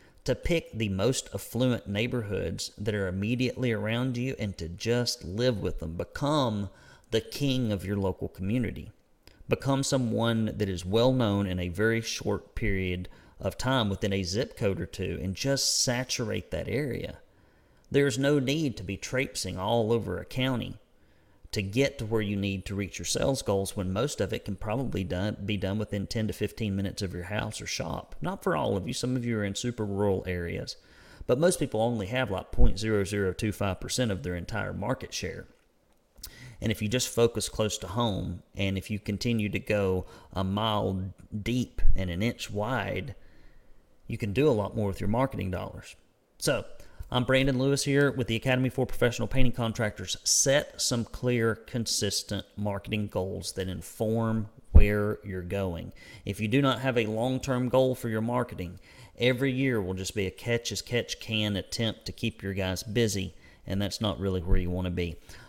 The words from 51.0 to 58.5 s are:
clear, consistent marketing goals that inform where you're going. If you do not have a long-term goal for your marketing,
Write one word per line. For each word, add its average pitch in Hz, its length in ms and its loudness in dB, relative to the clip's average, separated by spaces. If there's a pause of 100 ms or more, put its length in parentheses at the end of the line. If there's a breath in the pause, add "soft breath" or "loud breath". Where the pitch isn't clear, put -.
clear, 117 500 0
consistent - 920 -4 (120)
marketing 104 500 -4
goals 95 460 -4
that 92 160 -4
inform 110 800 -2 (240)
where 104 500 10
you're 95 180 -8
going. 87 520 -4 (320 loud breath)
If 101 160 -4
you 110 80 0
do 131 120 4
not 127 200 2
have 127 160 0
a 117 80 4
long-term 123 640 -2
goal 131 260 4
for 120 140 -6
your 110 100 0
marketing, 110 600 -4 (380 loud breath)